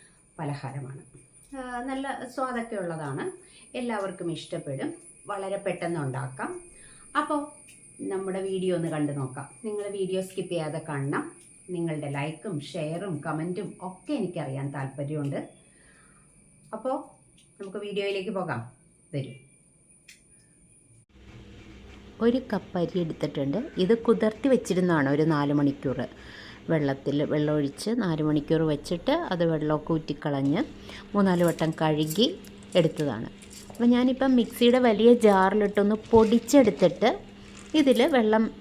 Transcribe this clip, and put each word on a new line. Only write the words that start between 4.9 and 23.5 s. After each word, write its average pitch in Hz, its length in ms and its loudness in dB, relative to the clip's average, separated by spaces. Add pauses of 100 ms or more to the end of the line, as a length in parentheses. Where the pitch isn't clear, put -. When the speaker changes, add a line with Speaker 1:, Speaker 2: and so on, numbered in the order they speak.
Speaker 1:
വളരെ 196 340 -6
പെട്ടെന്ന് 170 400 -4
ഉണ്ടാക്കാം. 131 460 -6 (720)
അപ്പോൾ 294 200 -2 (680)
നമ്മുടെ 190 380 -4
വീഡിയോ 185 280 -2
ഒന്ന് 165 180 -2
കണ്ടു 147 240 -2
നോക്കാം. 135 280 -8 (180)
നിങ്ങൾ 208 200 -6 (120)
വീഡിയോ 190 320 -2
സ്കിപ്പ് - 240 -8
ചെയ്യാതെ 156 360 -4
കാണണം. 143 360 -4 (500)
നിങ്ങളുടെ 156 420 -4
ലൈക്കും 156 380 -8 (160)
ഷെയറും 170 440 -6 (100)
കമൻറ്റും 165 440 -6 (200)
ഒക്കെ - 300 -10
എനിക്കറിയാൻ 139 580 -6
താല്പര്യമുണ്ട്. 143 600 -6 (1400)
അപ്പോൾ 262 180 -4 (640)
നമുക്ക് 196 280 -10
വീഡിയോയിലേക്ക് 196 520 -4
പോകാം. 143 220 -6 (540)
വരൂ. 131 180 -6 (3000)
Speaker 2:
ഒരു 240 140 4 (120)
കപ്പ് 190 280 -4
അരി 170 240 -2
എടുത്തിട്ടുണ്ട്. 139 540 -2 (260)